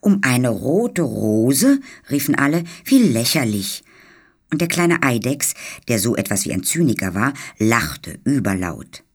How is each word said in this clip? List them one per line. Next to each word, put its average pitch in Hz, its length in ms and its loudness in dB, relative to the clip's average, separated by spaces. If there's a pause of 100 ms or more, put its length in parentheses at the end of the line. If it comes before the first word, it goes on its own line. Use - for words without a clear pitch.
„Um 196 200 4
eine 127 280 2
rote 170 520 -2
Rose?“, 120 760 2 (320)
riefen 143 240 0
alle, 151 280 0 (220)
„wie 262 140 4
lächerlich.“ 117 840 0 (680)
Und 156 100 -2
der 170 60 0
kleine 170 340 2
Eidechs, 123 540 -2 (320)
der 117 100 0
so 104 180 0
etwas 98 300 -2
wie - 80 -6
ein - 80 -2
Zyniker 135 540 0
war, 123 180 0 (240)
lachte 107 640 -2
überlaut. 95 800 -4 (120)